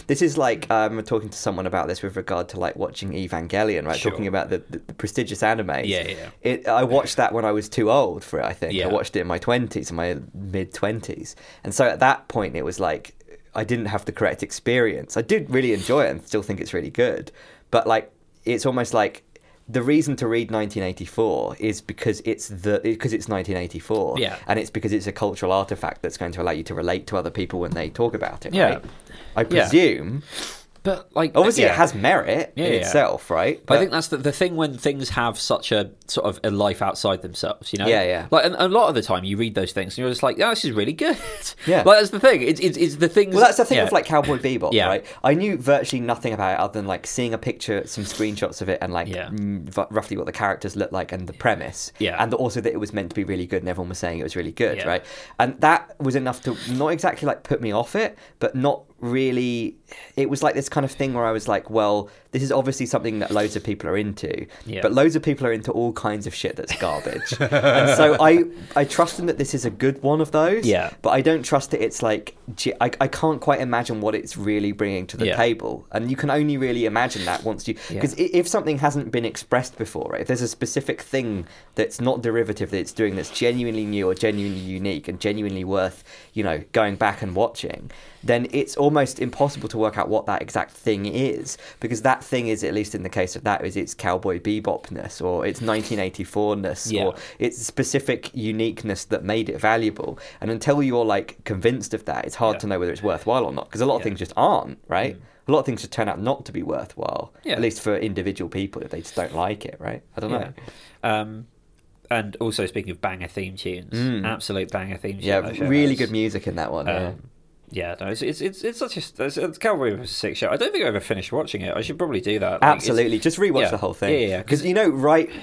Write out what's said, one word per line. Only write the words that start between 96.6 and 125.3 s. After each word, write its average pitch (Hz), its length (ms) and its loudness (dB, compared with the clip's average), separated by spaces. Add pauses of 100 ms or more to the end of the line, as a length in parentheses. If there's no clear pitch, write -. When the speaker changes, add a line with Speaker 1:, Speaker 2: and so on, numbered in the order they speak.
Speaker 2:
Yeah. 98 140 0
Speaker 1:
or 90 80 0 (260)
its 120 180 -2
specific - 720 -2
uniqueness 110 760 -4
that 98 180 -4
made 107 240 0
it - 120 -6
valuable. 110 580 0 (220)
And 107 120 -4
until 143 320 2
you're, 120 200 2
like, 101 400 0
convinced 113 500 0
of 104 100 -6
that, 65 200 -4
it's - 120 -8
hard 110 200 2
Speaker 2:
Yeah. - 40 -8
Speaker 1:
to 110 80 -6
know 95 100 0
whether 87 140 0
it's - 100 -8
worthwhile 107 420 2
or 67 80 -4
not, - 180 -6
'cause 104 100 -6
a 127 60 4
lot 135 100 4
of - 60 -2
Speaker 2:
Yeah. - 20 -8
Speaker 1:
things 101 160 -2
just - 160 -8
aren't, 120 420 2 (100)
right? 101 280 0
Speaker 2:
Mm. - 320 -14
Speaker 1:
A 135 40 4
lot 151 80 6
of - 60 -4
things 117 140 -4
just - 120 -12
turn 107 160 0
out 80 120 -4
not 120 240 -2
to - 80 -14
be 87 100 -6
worthwhile, - 680 -6 (100)
Speaker 2:
Yeah. - 120 -2
Speaker 1:
at 107 60 -2
least 117 200 0
for 104 160 0
individual 95 520 -4
people 98 340 -6
if - 80 -10
they 85 100 -8
just - 160 -10
don't 85 180 -4
like 95 300 -2
it, - 160 -12
right? 62 220 -8 (140)
I - 40 -8
don't 107 100 -4
Speaker 2:
Yeah. 123 80 -2 (640)
Speaker 1:
know. 113 80 0
Speaker 2:
Um, 107 360 -4 (640)
and 104 300 -2
also, 107 260 0
speaking 92 260 -6
of - 80 -12
banger 92 260 -6
theme 95 300 -8
tunes, 90 380 -8
Speaker 1:
Mm. 117 300 -2
Speaker 2:
absolute 101 460 -4
banger 95 260 -6
theme 98 220 -8
tune, 95 40 -10
Speaker 1:
Yeah, 98 180 2
Speaker 2:
that - 160 -6
show - 100 -2
Speaker 1:
really 143 300 4
Speaker 2:
has. - 20 -8
Speaker 1:
good 113 140 0
music 110 340 -2
in 98 100 -4
that 76 160 -4
one, 73 140 -4
yeah. 87 220 -2
Speaker 2:
Um, 85 60 -8 (600)
yeah, 87 240 -6
no, 98 100 -8
it's, 110 120 -6
it's, 151 220 -4
it's, 190 200 -6
it's 226 160 -6
such 247 200 -6
a, - 260 -8
it's, 143 140 -4
it's 160 200 -4
Cowboy 143 340 0
Bebop 120 120 -6
is - 60 -10
a - 40 -8
sick - 220 -4
show. 110 140 0
I 139 80 2
don't 330 140 0
think 339 120 0
I've 127 40 2
ever 104 120 0
finished 95 320 -4
watching 117 300 -4
it. 95 120 -4
I 107 60 -2
should 147 160 -6
probably 147 240 -2
do 104 180 0
that. 92 220 0
Like, 151 160 8
it's - 120 -8
Speaker 1:
Absolutely, 113 300 4
just 160 200 0
rewatch 165 240 4
Speaker 2:
Yeah. 90 80 2
Speaker 1:
the 104 80 -2
whole 95 160 -2
thing. 110 180 0
Speaker 2:
Yeah, 147 80 4
yeah, 110 60 2
yeah. 95 160 -2
Speaker 1:
'Cause, 143 200 2
you 180 120 0
know, 208 160 6
right, 147 400 4 (120)